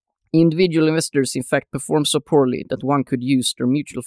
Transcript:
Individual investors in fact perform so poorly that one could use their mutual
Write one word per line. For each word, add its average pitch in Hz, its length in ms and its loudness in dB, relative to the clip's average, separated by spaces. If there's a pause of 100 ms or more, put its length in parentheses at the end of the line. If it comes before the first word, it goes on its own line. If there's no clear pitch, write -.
(360)
Individual 165 540 4
investors 156 460 -2
in 131 80 -4
fact - 280 -4
perform 147 340 -2
so 143 160 0
poorly 131 460 0
that 117 160 -6
one 135 200 0
could 127 200 -4
use 131 340 0
their 123 100 -2
mutual 139 400 -4